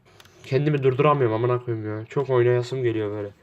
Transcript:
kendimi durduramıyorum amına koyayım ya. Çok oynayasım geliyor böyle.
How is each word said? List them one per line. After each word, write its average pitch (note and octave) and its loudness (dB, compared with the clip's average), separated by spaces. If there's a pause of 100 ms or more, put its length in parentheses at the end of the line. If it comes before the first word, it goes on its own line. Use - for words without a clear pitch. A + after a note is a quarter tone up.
(440)
kendimi C#3+ 0
durduramıyorum C3 2
amına B2 0
koyayım A2 -6
ya. G#2+ -8
Çok C3+ -4
oynayasım B2 2
geliyor A2 -2
böyle. G#2 -8 (120)